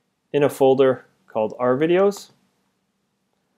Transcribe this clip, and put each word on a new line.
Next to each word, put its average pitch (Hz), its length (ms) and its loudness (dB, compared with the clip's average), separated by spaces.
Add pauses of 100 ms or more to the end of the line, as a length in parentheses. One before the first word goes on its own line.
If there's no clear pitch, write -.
(320)
in 147 120 0
a 135 60 2
folder 131 560 2 (200)
called 110 320 -6
R 123 180 -2
videos, 180 540 -2 (1300)